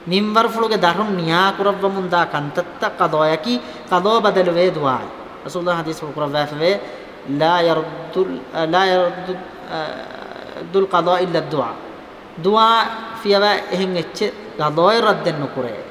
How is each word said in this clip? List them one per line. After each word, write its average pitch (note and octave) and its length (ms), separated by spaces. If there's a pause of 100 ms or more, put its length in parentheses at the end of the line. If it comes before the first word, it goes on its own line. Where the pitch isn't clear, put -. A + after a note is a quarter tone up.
මින් F#3+ 220
වර A3 220
ෆුලුගේ A3 300
දර්ශන F3+ 360
නියා F3 380
කුරව්වා G3 380
මුන්දා F3+ 360
කන්තත්ත D3 560 (120)
කදෝය D#3 420
කී A#3+ 240 (240)
කදෝ G3+ 360
බදල F#3+ 300
වේ F3 200
දුආයි. C3 380 (320)
රසූලුල්ලාහ් F3 380
හදීස් D#3+ 200
වල D3+ 140
කුරව්වා D3 340
ෆවේ E3 340 (500)
ලා D#3+ 300
යරුද්දුල්, E3+ 680 (340)
ලා F3+ 220
යරුද්දු, F3+ 460 (1300)
දුල් F#3+ 200
කදා F3+ 320
ඉල්ලා E3 260
දුආ. C3 300 (600)
දුආ A3 480 (320)
ෆියවා G3+ 380 (140)
එහෙන් F#3 280
එච්ච - 220 (360)
කදෝය D#3+ 440
රද්දෙන් E3 400
නුකුරේ. A#2+ 520